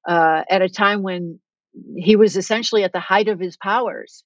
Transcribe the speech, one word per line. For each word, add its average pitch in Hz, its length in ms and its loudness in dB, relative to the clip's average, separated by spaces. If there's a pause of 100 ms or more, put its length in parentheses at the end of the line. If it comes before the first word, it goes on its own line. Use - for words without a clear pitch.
uh, 160 400 2
at 190 140 2
a 190 60 0
time 202 340 0
when 180 380 -8 (560)
he 185 180 4
was 208 220 4
essentially 214 480 -2
at 185 80 -2
the 180 80 -4
height 202 260 0
of 208 140 -4
his 180 160 -6
powers - 680 -6